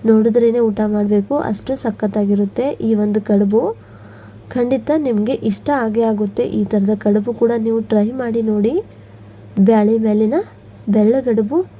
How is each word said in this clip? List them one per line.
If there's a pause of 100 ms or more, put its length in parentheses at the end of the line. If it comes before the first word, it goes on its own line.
ನೋಡಿದ್ರೇನೆ
ಊಟ
ಮಾಡ್ಬೇಕು, (160)
ಅಷ್ಟು
ಸಖತ್ತಾಗಿರುತ್ತೆ (140)
ಈ
ಒಂದು
ಕಡುಬು. (880)
ಖಂಡಿತ (160)
ನಿಮ್ಗೆ (160)
ಇಷ್ಟ
ಆಗೇ
ಆಗುತ್ತೆ. (120)
ಈ
ಥರದ (100)
ಕಡುಬು
ಕೂಡ
ನೀವು (120)
ಟ್ರೈ (140)
ಮಾಡಿ
ನೋಡಿ. (920)
ಬ್ಯಾಳೆ
ಮೇಲಿನ (520)
ಬೆರಳುಗಡುಬು (220)